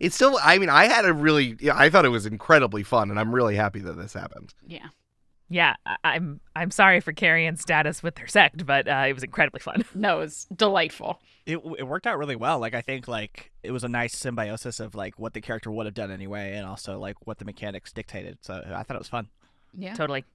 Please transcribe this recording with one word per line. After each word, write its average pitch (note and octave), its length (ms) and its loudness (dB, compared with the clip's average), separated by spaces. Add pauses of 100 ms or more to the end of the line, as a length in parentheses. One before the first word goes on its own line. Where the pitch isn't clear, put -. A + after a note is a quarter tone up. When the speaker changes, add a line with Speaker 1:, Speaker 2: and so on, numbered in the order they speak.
Speaker 1:
it's E3 140 -2
still, C4 280 4
I E3 140 8
mean, F#3+ 120 2
I D3+ 160 8
had A#3 200 4
a F3 80 6
really, D3 460 2
yeah, C#3+ 180 2
I D3 140 8
thought F3+ 120 8
it C3+ 60 6
was A2+ 160 0
incredibly A2 560 4
fun, G#2 300 0
and G#2 80 -2
I'm A2 140 -2
really A#2 240 2
happy G#2 240 -2
that F2 120 -10
this E2+ 200 -12
happened. - 420 -14 (100)
Speaker 2:
Yeah. - 220 -18 (640)
Speaker 3:
Yeah, E3+ 260 2 (100)
I, F#2+ 180 -4
I'm, D3+ 380 -2 (160)
I'm E3 140 -2
sorry F#3+ 280 6
for E3 140 -6
Carrie E3 320 2
Ann's E3 160 -4
status D3+ 420 0
with E3 140 -6
her - 100 -16
sect, E3+ 380 4
but, C#3 220 2
uh, C3+ 200 0
it C3+ 60 0
was C3 100 -8
incredibly - 380 -2
fun. - 280 -4
<laughs> - 60 -20
Speaker 2:
No, F#3+ 220 0
it D#3 40 -4
was D#3 320 -10
delightful. F#3 680 0 (240)
Speaker 4:
It, E3 160 -6 (180)
it - 40 -8
worked C#3 220 -8
out A3 120 -2
really C#3+ 180 -4
well. C3 240 -2
Like, A2+ 140 -4
I A#2+ 80 -4
think, C3 260 -8
like, A2 460 -10 (100)
it G#2+ 80 -10
was B2+ 140 -6
a - 20 -6
nice A#2+ 300 -4
symbiosis A2+ 640 -8
of, G#2+ 140 -12
like, G2 220 -10
what A2+ 160 -10
the A2+ 60 -12
character A2 320 -10
would A2 140 -6
have G#2 100 -10
done G2+ 160 -8
anyway G2 440 -10
and G#2 120 -10
also, G2 320 -12
like, G2+ 260 -14
what G#3 120 -10
the - 80 -16
mechanics G#2 480 -12
dictated. F#2 480 -14
So F#2 200 -12 (140)
I G2 80 -8
thought B2 120 -12
it G2+ 40 -10
was - 80 -16
fun. A2+ 220 -10 (440)
Speaker 2:
Yeah. F#3+ 200 -14
Speaker 3:
Totally. C#3+ 420 -6